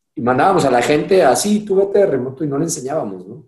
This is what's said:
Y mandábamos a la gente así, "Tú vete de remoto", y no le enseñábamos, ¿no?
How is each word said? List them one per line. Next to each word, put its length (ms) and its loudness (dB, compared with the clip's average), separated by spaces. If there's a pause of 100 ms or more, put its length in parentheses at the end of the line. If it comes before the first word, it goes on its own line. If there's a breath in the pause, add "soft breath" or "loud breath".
(140)
Y 60 -10
mandábamos 460 2
a 40 2
la 120 2
gente 420 2
así, 400 2
"Tú 120 -2
vete 240 2
de 60 4
remoto", 380 -4
y 20 -2
no 120 -4
le 60 -2
enseñábamos, 640 -6
¿no? 220 -18